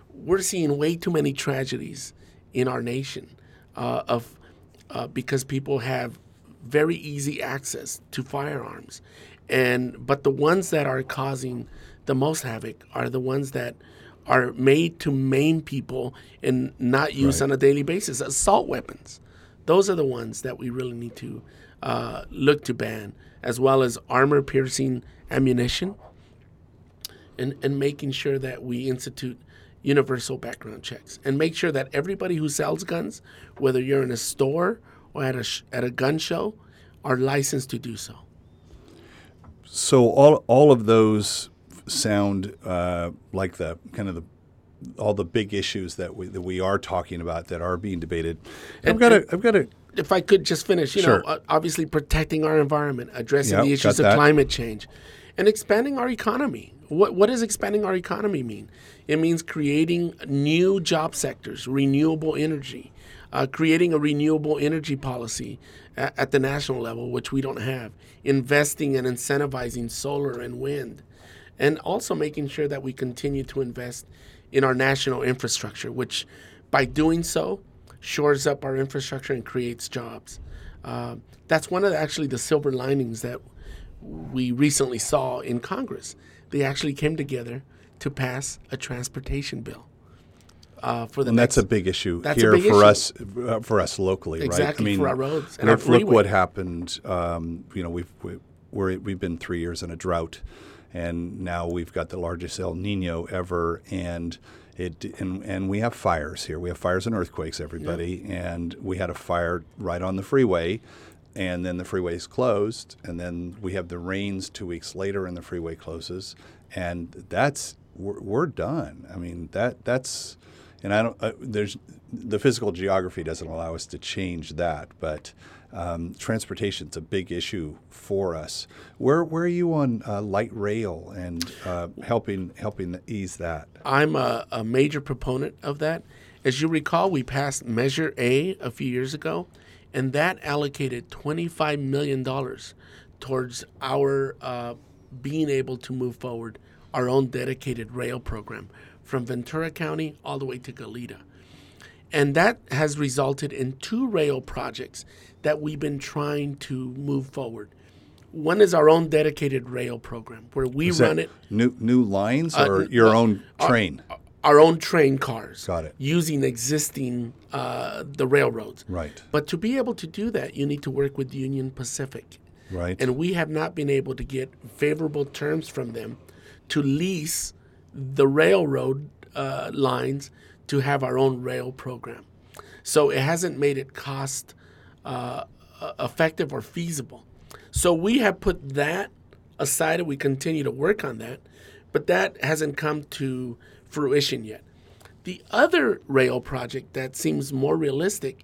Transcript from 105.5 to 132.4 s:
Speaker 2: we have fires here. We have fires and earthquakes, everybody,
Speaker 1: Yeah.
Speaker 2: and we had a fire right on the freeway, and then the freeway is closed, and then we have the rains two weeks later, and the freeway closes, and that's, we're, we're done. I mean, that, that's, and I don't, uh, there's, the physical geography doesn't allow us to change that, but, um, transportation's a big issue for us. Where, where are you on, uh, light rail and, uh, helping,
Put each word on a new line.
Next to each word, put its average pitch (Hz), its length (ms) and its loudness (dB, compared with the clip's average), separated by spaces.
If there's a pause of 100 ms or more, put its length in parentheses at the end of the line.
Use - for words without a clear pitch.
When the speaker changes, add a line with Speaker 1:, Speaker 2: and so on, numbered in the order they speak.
Speaker 2:
we 101 100 0
have 120 140 -2
fires 82 520 -2
here. 82 140 -6
We 87 80 -6
have 82 100 -6
fires 92 300 0
and 117 80 -2
earthquakes, 82 460 -6
everybody, 85 640 -6
Speaker 1:
Yeah. 87 300 -8
Speaker 2:
and 85 260 -6
we 92 160 -6
had 92 120 -2
a - 40 -6
fire 87 500 -2 (140)
right 87 240 -4
on 92 160 -4
the 95 60 -6
freeway, 98 580 2 (520)
and 90 320 -4
then 90 120 -6
the 90 80 -8
freeway 90 300 -2
is 87 120 -10
closed, 113 760 -2
and 85 160 -10
then 87 420 -8
we 95 120 -6
have 90 140 -6
the 87 120 -10
rains 95 500 -6
two - 160 -12
weeks 87 300 -10
later, 95 320 -4
and 90 100 -10
the 82 40 -12
freeway 82 340 -8
closes, 82 600 -12 (400)
and 87 540 -8
that's, 139 480 -2 (180)
we're, 98 240 -8
we're 120 280 -2
done. 123 640 -6
I 90 40 -12
mean, 87 360 -10
that, 113 320 -2
that's, - 520 -4 (460)
and 98 100 -2
I 107 100 4
don't, 117 180 -4
uh, 110 180 0
there's, 104 380 -4 (340)
the - 280 -4
physical 110 340 2
geography 92 500 0
doesn't 80 240 -8
allow 82 280 -6
us 80 120 -10
to - 100 -12
change 87 560 -8
that, 76 360 -4 (100)
but, 76 320 -8 (420)
um, 85 420 -6
transportation's 101 840 -6
a 80 40 -10
big 90 300 -4
issue 82 460 -6 (120)
for 98 460 -4
us. - 320 -10 (300)
Where, 151 260 2
where 165 200 -4
are 175 40 0
you 175 260 0
on, 131 320 0
uh, 104 160 -4
light 104 300 -2
rail 101 640 -4
and, 87 340 -8 (140)
uh, 87 240 -4 (160)
helping, 98 540 -2